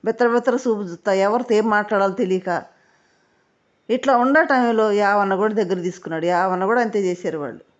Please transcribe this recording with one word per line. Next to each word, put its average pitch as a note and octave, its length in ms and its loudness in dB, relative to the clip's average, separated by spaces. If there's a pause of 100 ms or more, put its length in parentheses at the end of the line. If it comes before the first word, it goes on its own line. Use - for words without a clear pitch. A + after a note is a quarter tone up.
బెత్తర A3+ 240 0
బెత్తర A#3 280 0
చూపు A3+ 280 -2
చూస్తా, F3 280 -6 (160)
ఎవరితో A#3 280 0
ఏం G#3+ 140 2
మాట్లాడాలో G#3 520 0
తెలియక, F#3 280 -2 (1400)
ఇట్లా B3+ 280 0
ఉండే C#4 280 4
టైంలో A#3 460 2
యావన్న G3+ 440 2
కూడా G#3 180 0
దగ్గర F#3+ 280 -2
తీసుకున్నాడు. E3 440 -6
యావన్న F3+ 400 0
కూడా A#3+ 160 2
అంతే G#3+ 180 -2
చేశారు F3 400 -4
వాళ్ళు. C#3 220 -10 (180)